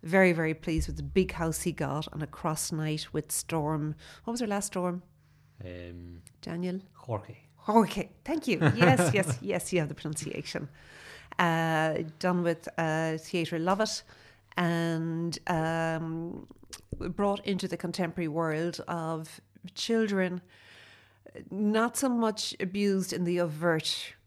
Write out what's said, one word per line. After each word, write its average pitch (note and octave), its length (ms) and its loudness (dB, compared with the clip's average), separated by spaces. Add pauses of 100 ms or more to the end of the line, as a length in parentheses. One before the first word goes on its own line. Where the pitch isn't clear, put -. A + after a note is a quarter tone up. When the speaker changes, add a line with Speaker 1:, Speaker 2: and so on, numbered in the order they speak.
Speaker 1:
Very, F3+ 300 6
very D#3+ 220 2
pleased D#3+ 340 0
with - 80 -6
the D3+ 60 -6
big F#3 300 2
house E3 300 -2
he F3 100 0
got D3 400 -2
and D3+ 100 -6
a D3 40 -4
cross D#3 460 -4
night D#3 400 -2
with D#3 180 -4
Storm. D3+ 640 -2 (300)
What A3+ 80 -4
was A#3+ 80 -4
her A#3 60 -2
last G3+ 220 -2
Storm? F3+ 340 -2 (600)
Speaker 2:
Um, F2 580 -12 (180)
Speaker 1:
Daniel? F3+ 400 -4 (140)
Speaker 2:
Jorge. - 420 -6 (200)
Speaker 1:
Jorge. G#3+ 520 2 (160)
Thank D#4 240 -2
you. E3 120 2
Speaker 2:
<laughs> D3+ 160 6
Speaker 1:
Yes, F3 360 8
yes, E3+ 300 2
yes, F3+ 300 -2
you F3+ 80 4
have D3 80 -2
the D3 60 -8
pronunciation. - 760 -6 (680)
Uh, E3 600 4 (200)
done F3+ 240 2
with, E3+ 260 0 (100)
uh, D#3+ 400 0
Theatre E3 400 -2
Lovett, G3 440 0 (540)
and, E3 920 0
um, E3 1000 -2 (520)
brought G3+ 480 -2
into F#3+ 220 -2
the F3 80 -4
contemporary E3+ 520 -4
world D#3+ 600 -2
of D#3+ 520 -6 (340)
children, G3 680 0 (1080)
not G#3+ 460 2
so C#4 120 2
much A#3 520 0
abused F#3+ 520 2
in F3+ 120 0
the F3 160 2
overt D#3+ 720 0 (120)